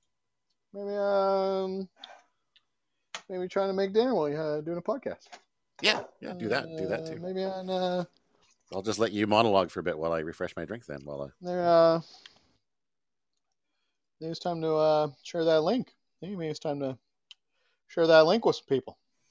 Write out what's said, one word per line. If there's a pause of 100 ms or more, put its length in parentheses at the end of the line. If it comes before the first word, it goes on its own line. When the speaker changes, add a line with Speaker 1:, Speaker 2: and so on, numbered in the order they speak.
(720)
Speaker 1:
Maybe,
um, (1400)
maybe
trying
to
make
dinner
while
you're,
uh,
doing
a
podcast. (540)
Speaker 2:
Yeah, (180)
yeah,
do
that, (120)
do
that
Speaker 1:
Uh,
Speaker 2:
too.
Speaker 1:
maybe
on,
uh, (680)
Speaker 2:
I'll
just
let
you
monologue
for
a
bit
while
I
refresh
my
drink
then,
while
I (120)
Speaker 1:
There,
uh, (2250)
maybe
it's
time
to,
uh, (160)
share
that
link. (280)
Maybe
it's
time
to (920)
share
that
link
with
some
people. (340)